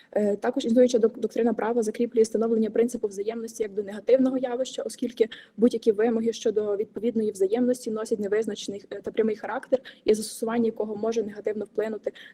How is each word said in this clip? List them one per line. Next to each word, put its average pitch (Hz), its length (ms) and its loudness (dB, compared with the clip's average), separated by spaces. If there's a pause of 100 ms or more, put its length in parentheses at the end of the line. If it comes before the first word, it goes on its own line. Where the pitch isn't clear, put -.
(120)
Е, 208 240 0
також 247 300 -4
існуюча 247 340 6
док-, 226 200 2
доктрина 233 340 0
права 226 300 0
закріплює 226 400 2
встановлення 220 460 2
принципу 233 380 0
взаємності 220 560 -6
як 202 100 -6
до 202 100 -4
негативного 247 540 2
явища, 247 480 -4
оскільки 233 440 0 (280)
будь-які 226 340 4
вимоги 226 420 2
щодо 214 380 0
відповідної 214 600 -2
взаємності 226 600 0
носять 220 280 -2
невизначений, 208 720 -4
е, 196 100 -10
та 226 100 -8
прямий 220 240 0
характер, 240 440 -2 (260)
і 214 80 4
застосування 226 520 -2
якого 220 300 -4
може 220 280 -2
негативно 208 420 -6
вплинути 214 460 -4 (220)